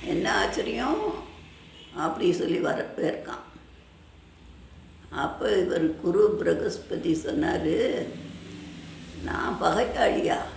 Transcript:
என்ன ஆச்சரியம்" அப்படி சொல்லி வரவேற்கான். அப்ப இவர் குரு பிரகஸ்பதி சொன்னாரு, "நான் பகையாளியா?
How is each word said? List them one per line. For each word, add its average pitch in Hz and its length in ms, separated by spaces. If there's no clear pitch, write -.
என்ன 220 300
ஆச்சரியம்" 233 640
அப்படி 165 360
சொல்லி 175 260
வரவேற்கான். - 880
அப்ப 160 480
இவர் 170 440
குரு 190 240
பிரகஸ்பதி - 760
சொன்னாரு, 165 920
"நான் 170 360
பகையாளியா? - 760